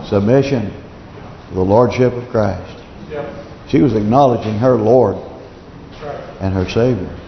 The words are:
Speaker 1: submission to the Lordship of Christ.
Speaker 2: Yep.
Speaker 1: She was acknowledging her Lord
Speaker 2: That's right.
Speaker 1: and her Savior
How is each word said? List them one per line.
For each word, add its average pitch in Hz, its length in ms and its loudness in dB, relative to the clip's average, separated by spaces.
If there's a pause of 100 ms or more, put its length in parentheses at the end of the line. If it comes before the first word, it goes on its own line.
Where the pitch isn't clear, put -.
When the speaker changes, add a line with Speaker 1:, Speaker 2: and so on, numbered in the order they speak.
Speaker 1:
submission 117 600 2 (760)
to 90 60 -16
the 92 80 0
Lordship 117 500 4
of 120 180 -10
Christ. 95 520 -4 (280)
Speaker 2:
Yep. - 360 -10 (220)
Speaker 1:
She 165 140 4
was 123 120 4
acknowledging 110 640 2
her 127 160 4
Lord 110 420 4
Speaker 2:
That's - 880 -18
right. - 380 -12
Speaker 1:
and 92 140 -2
her 92 140 0
Savior 113 460 0 (140)